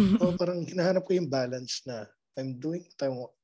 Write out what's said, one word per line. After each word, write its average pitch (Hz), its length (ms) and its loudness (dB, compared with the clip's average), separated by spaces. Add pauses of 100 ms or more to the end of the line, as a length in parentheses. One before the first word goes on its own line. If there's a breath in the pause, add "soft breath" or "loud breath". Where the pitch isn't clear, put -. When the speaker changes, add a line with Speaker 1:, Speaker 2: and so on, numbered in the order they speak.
(180)
Speaker 1:
oh, 180 180 4
Speaker 2:
<laughs> - 40 -6
Speaker 1:
parang 180 240 0
hinahanap 180 400 0
ko 190 100 -2
yung 175 140 2
balance 127 560 -4
na 117 220 -10 (280)
I'm 135 220 -6
doing 160 320 -6
what - 140 -12
I 139 80 0
wa-, 123 240 -8 (100)